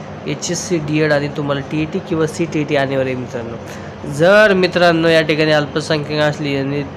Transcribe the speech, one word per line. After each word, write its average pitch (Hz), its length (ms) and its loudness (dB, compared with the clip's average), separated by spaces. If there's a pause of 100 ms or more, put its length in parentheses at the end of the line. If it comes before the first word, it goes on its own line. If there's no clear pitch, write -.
(300)
एचएससी, 170 480 -4
डीएड 151 340 0
आणि 143 160 0
तुम्हाला 143 320 -2
टीईटी 156 380 -4
किंवा 160 280 -2
सीटीईटी 151 500 -2
अनिवार्य 135 340 0
आहे 127 100 -4
मित्रांनो. 117 360 -8 (540)
जर 196 420 6
मित्रांनो 175 560 4
या 160 140 6
ठिकाणी 156 300 2
अल्पसंख्याक 151 680 0
असली 147 360 0
आणि 139 260 -2 (140)